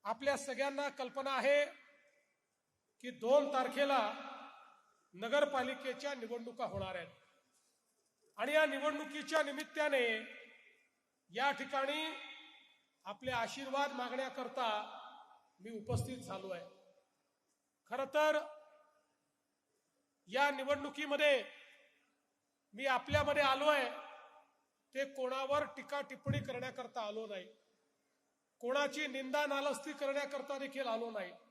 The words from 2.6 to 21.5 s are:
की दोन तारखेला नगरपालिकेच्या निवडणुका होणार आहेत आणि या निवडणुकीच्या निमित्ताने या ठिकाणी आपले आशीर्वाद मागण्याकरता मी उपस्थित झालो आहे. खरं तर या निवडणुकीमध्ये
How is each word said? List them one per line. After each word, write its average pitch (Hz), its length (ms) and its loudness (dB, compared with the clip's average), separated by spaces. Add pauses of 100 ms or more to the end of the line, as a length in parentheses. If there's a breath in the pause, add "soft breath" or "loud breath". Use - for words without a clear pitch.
की 247 160 -6
दोन 277 340 4
तारखेला 269 460 4 (1160)
नगरपालिकेच्या 262 1000 0
निवडणुका 233 520 -8
होणार 190 300 -6
आहेत 175 120 -8 (1300)
आणि 254 160 0
या 311 120 8
निवडणुकीच्या 294 760 0
निमित्ताने 285 600 0 (1300)
या 254 200 2
ठिकाणी 277 520 -2 (1000)
आपले 208 280 -6
आशीर्वाद 269 600 -2
मागण्याकरता 254 760 -2 (880)
मी 202 120 -14
उपस्थित 233 460 -4
झालो 190 320 -10
आहे. 175 160 -8 (1300)
खरं 269 220 -4
तर 302 260 6 (1900)
या 269 220 6
निवडणुकीमध्ये 285 920 2 (1300)